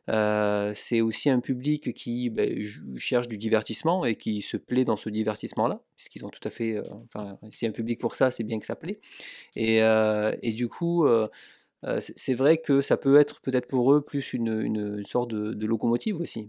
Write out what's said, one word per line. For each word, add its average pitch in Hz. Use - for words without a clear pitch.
Euh, 104
c'est 113
aussi 113
un 127
public 135
qui, 120
bah, -
ju-, 117
cherche 123
du 113
divertissement 113
et 113
qui 104
se -
plaît 127
dans 117
ce 107
divertissement-là, 110
puisqu'ils -
ont 101
tout -
à -
fait, 113
euh, 104
enfin, 101
s'il -
y -
a -
un 107
public 117
pour -
ça, 131
c'est 120
bien 110
que 104
ça -
plaît. 190
Et, 110
euh, 110
et 113
du 117
coup, 170
euh, 113
euh, 113
c'est, -
c'est 131
vrai 139
que 143
ça 135
peut 139
être 143
peut-être 127
pour 127
eux 147
plus 143
une, 113
une, 104
une 104
sorte 120
de, 107
de 107
locomotive 117
aussi, 110